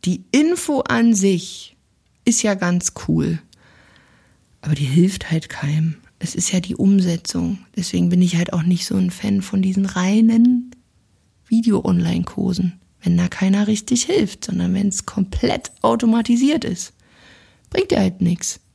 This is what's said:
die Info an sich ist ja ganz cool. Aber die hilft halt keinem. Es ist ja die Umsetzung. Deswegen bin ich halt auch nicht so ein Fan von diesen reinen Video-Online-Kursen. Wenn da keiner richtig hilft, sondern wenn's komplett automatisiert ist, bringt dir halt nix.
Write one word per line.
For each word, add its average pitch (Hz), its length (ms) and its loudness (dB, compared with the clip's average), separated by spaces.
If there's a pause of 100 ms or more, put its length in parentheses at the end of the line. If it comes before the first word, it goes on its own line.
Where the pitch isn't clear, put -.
die 180 280 -2
Info 302 480 2
an 233 340 2
sich 190 640 -2 (480)
ist - 180 2
ja 208 120 0
ganz 180 380 -2 (160)
cool. 160 320 0 (1200)
Aber 151 140 -2
die 143 100 -4
hilft 170 460 2
halt 160 180 -2
keinem. 156 480 -2 (220)
Es - 160 -8
ist - 180 -4
ja 185 80 0
die 185 160 -8
Umsetzung. 185 800 0 (180)
Deswegen 175 320 0
bin 180 140 4
ich 175 140 2
halt 170 160 -2
auch 170 100 0
nicht 175 240 0
so 190 100 -2
ein 185 140 0
Fan 196 320 -2
von 190 200 -2
diesen 190 240 0
reinen 226 840 2 (760)
Video-Online-Kursen. 185 1300 0 (220)
Wenn 170 140 2
da 175 120 2
keiner 196 380 0
richtig 220 380 -2
hilft, 320 420 -2
sondern 180 260 -2
wenn's 196 320 -2
komplett - 680 -4 (100)
automatisiert 233 800 2
ist, - 300 -8 (760)
bringt - 220 -2
dir 214 100 2
halt 185 220 0
nix. - 380 -2 (140)